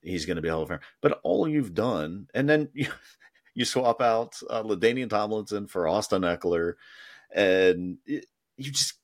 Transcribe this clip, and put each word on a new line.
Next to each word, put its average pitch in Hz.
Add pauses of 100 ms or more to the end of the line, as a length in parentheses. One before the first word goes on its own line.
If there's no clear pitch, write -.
he's 85
gonna 82
be 80
a 80
Hall 80
of 76
Famer. 82 (200)
But -
all -
you've 135
done, 98
and 139
then 151
<laughs> -
you, 139 (680)
you 123
swap 127
out, 117 (120)
uh, 113
LaDainian 110
Tomlinson 104
for 87
Austin 95
Eckler, 85 (600)
and 92
it, 143 (300)
you 135
just, -